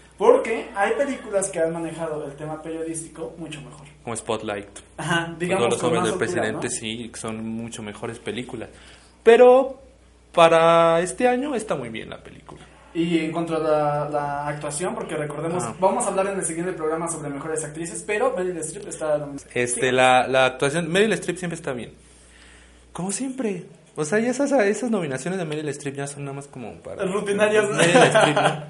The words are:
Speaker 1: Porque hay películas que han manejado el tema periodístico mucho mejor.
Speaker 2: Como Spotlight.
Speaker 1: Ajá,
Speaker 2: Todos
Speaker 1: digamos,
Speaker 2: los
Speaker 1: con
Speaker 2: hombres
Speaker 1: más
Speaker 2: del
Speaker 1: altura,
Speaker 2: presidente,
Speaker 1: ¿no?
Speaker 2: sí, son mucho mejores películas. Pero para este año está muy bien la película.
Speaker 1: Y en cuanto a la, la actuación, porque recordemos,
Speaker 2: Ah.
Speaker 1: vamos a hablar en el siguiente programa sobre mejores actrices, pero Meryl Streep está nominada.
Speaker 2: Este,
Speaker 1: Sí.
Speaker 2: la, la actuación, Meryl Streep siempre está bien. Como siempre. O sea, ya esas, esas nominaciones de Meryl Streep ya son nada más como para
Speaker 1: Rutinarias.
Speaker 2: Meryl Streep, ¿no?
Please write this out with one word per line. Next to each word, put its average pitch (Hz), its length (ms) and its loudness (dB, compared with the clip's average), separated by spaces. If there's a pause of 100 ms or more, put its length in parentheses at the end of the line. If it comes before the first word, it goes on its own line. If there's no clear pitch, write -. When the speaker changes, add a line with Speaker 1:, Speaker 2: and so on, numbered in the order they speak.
(180)
Speaker 1:
Porque - 560 4
hay 208 200 2
películas 226 540 -2
que 170 120 -4
han 165 120 2
manejado 160 540 -6
el 135 80 -12
tema 156 260 -10
periodístico 160 760 -10
mucho 151 220 -12
mejor. - 260 -18 (160)
Speaker 2:
Como 113 140 -6
Spotlight. 107 500 -6 (300)
Speaker 1:
Ajá, 170 300 -2
Speaker 2:
Todos 165 120 -10
Speaker 1:
digamos, 165 320 0
Speaker 2:
los - 80 0
Speaker 1:
con 127 80 0 (100)
Speaker 2:
hombres 113 60 2
Speaker 1:
más 113 160 0
Speaker 2:
del 123 60 -2
Speaker 1:
altura, 110 340 -2
Speaker 2:
presidente, - 80 -4
Speaker 1:
¿no? 113 60 -6
Speaker 2:
sí, 110 420 -8
son 110 320 -8
mucho 113 380 -8
mejores 110 340 -10
películas. 110 500 -8 (540)
Pero 247 580 8 (520)
para 165 680 6
este 185 280 0
año 262 260 0
está 202 220 -4
muy 123 120 -6
bien 107 220 -10
la - 80 -12
película. - 420 -20 (340)
Speaker 1:
Y 170 260 2
en 156 120 -2
cuanto 165 240 -2
a - 40 0
la, 147 500 2
la 143 380 -4
actuación, 151 460 -4
porque 175 220 -6
recordemos, 151 480 -4
Speaker 2:
Ah. 113 140 -6
Speaker 1:
vamos 214 260 2
a 208 40 -4
hablar 190 200 0
en 196 100 -4
el 170 60 -4
siguiente 170 280 -4
programa 160 360 -4
sobre 151 220 -8
mejores 151 340 -6
actrices, 160 400 -10
pero 220 320 0
Meryl 180 220 -4
Streep 147 300 -10
está 151 300 -2
nominada. 139 360 -10
Speaker 2:
Este, 123 260 -2 (100)
Speaker 1:
Sí. - 20 0
Speaker 2:
la, 127 340 6
la 131 200 4
actuación, 147 440 -2
Meryl 202 220 4
Streep 170 260 -4
siempre 170 180 -6
está 151 160 -6
bien. 113 200 -10 (1000)
Como 185 200 -6
siempre. 240 540 -4 (300)
O 156 80 -2
sea, 202 160 0
ya 240 100 0
esas, 262 220 0
esas 220 380 2
nominaciones 175 480 -2
de 175 60 -4
Meryl 151 260 -6
Streep 139 260 -8
ya 139 100 -6
son 143 180 -10
nada 139 120 -10
más 143 100 -12
como 110 260 -14 (100)
para - 220 -6
Speaker 1:
Rutinarias. 208 680 2
Speaker 2:
Meryl 170 260 6
Streep, 160 400 6
¿no? - 340 0